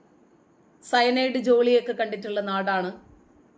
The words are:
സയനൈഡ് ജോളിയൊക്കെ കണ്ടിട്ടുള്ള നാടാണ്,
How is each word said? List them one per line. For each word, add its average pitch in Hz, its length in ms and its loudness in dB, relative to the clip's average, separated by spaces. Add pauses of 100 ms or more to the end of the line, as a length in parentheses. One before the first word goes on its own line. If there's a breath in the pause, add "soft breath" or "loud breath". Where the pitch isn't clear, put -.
(840)
സയനൈഡ് 247 540 0
ജോളിയൊക്കെ 240 540 2
കണ്ടിട്ടുള്ള 208 500 -6
നാടാണ്, 196 500 -2 (680)